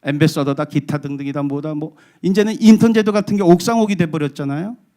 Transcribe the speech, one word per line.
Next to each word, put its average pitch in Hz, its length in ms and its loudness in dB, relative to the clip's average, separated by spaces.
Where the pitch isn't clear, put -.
앰베서더다, 143 640 -2
기타 - 320 -6
등등이다, 139 440 -8
뭐다, 143 320 -6
뭐 151 220 -10
이제는 208 380 0
인턴 220 340 6
제도 214 180 2
같은 208 240 -2
게 196 60 -2
옥상옥이 202 540 4
돼버렸잖아요. 156 800 -6